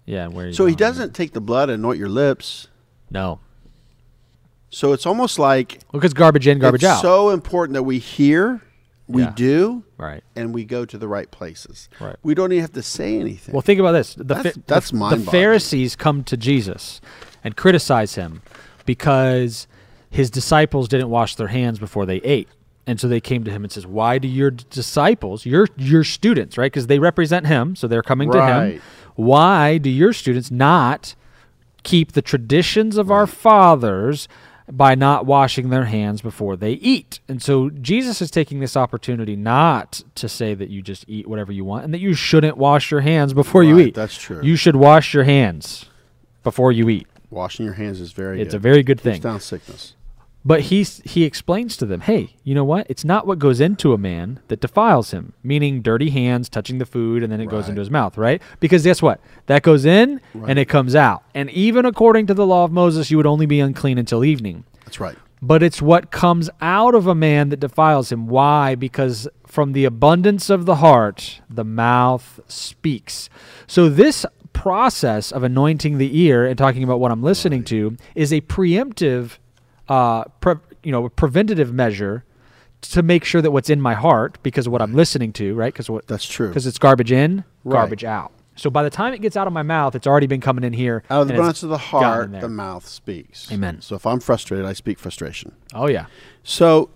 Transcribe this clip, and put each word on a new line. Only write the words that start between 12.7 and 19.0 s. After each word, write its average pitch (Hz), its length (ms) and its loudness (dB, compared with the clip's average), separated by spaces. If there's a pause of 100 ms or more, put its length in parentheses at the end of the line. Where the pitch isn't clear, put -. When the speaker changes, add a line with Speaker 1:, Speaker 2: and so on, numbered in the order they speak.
Speaker 2:
to 127 100 -10
say - 360 -6
anything. - 360 -10
Speaker 1:
Well, 135 80 -2
think 202 180 4
about 180 120 2
this. 151 220 -2
The - 100 -16
Speaker 2:
That's, 135 180 -6 (120)
Speaker 1:
Pha-, - 120 -18
Speaker 2:
that's 165 240 0
Speaker 1:
the, - 60 -6
the - 40 -2
Speaker 2:
mind-boggling. 202 300 -2
Speaker 1:
Pharisees 180 680 0
come 143 280 -2
to - 120 -6
Jesus 117 640 -4 (440)
and 110 120 -8
criticize 143 600 0
him 82 260 -12 (440)
because 127 800 0 (440)